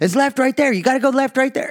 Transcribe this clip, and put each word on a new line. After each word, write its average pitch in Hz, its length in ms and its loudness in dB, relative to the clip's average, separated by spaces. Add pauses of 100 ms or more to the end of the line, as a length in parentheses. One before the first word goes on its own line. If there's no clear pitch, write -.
It's 180 140 0
left 277 240 0
right 262 180 0
there. 285 160 2
You 196 80 0
gotta 262 180 0
go 269 120 2
left 262 260 -2
right 262 160 0
there. - 160 -6